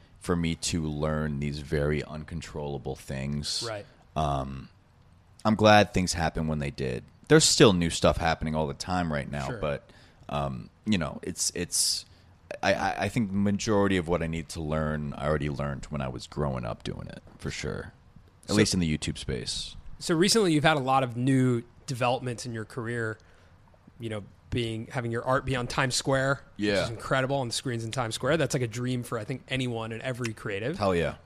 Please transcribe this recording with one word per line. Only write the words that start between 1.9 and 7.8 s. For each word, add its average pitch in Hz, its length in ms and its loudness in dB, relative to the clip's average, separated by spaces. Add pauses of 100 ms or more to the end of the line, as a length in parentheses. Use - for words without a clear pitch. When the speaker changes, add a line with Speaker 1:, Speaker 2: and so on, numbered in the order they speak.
Speaker 1:
uncontrollable 73 920 -8
things. 71 720 -6
Speaker 2:
Right. 107 180 -8 (300)
Speaker 1:
Um, 67 540 -2 (760)
I'm 110 120 2
glad 107 360 8
things 90 200 2
happened 80 360 -2
when 78 120 0
they 71 100 -4
did. 64 320 -6 (260)
There's 156 160 8
still 123 280 8
new 85 180 2